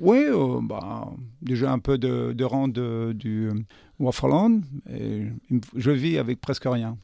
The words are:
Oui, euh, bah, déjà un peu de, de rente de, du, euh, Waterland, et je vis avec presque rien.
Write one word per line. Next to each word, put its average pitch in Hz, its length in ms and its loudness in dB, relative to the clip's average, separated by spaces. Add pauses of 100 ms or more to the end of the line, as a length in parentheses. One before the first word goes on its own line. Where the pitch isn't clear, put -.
Oui, 202 260 6
euh, 139 360 2
bah, 110 460 -6 (320)
déjà 127 320 0
un 127 60 0
peu 139 180 0
de, 120 380 -2
de 120 100 -2
rente 135 300 0
de, 117 400 -4
du, 107 340 -2
euh, 104 60 -2 (440)
Waterland, 156 640 4 (280)
et 110 320 -4 (540)
je 127 140 2
vis 151 280 2
avec 123 240 -2
presque - 240 -4
rien. 117 380 -2